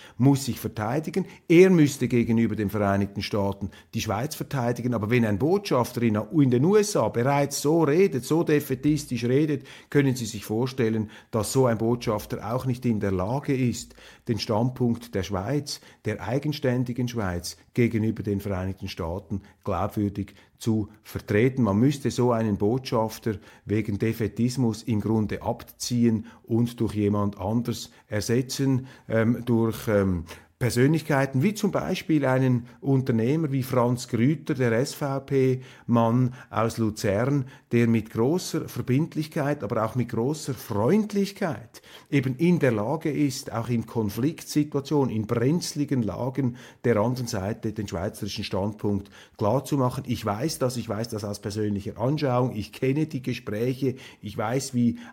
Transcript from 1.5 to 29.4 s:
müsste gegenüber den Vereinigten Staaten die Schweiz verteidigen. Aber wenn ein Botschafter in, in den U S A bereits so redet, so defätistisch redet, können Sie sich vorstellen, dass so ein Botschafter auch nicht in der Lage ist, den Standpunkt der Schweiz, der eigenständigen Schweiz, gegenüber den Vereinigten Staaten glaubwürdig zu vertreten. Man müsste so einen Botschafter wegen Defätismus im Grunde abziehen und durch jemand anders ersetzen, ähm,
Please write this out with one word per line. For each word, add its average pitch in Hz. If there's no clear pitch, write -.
müsste 143
gegenüber 117
den 104
Vereinigten 101
Staaten 98
die 110
Schweiz 110
verteidigen. 123
Aber 104
wenn 120
ein 104
Botschafter 143
in, 107
in 139
den 123
U 202
S 208
A 117
bereits 139
so 160
redet, 147
so 165
defätistisch 147
redet, 135
können 139
Sie 120
sich 101
vorstellen, 110
dass 110
so 131
ein 113
Botschafter 113
auch 131
nicht 127
in 110
der 98
Lage 127
ist, 123
den 107
Standpunkt 120
der 95
Schweiz, 110
der 104
eigenständigen 127
Schweiz, 92
gegenüber 113
den 101
Vereinigten 95
Staaten 95
glaubwürdig 101
zu 110
vertreten. 123
Man 101
müsste 131
so 123
einen 110
Botschafter 110
wegen 104
Defätismus 113
im 107
Grunde 104
abziehen 117
und 117
durch 104
jemand 104
anders 113
ersetzen, 131
ähm, 113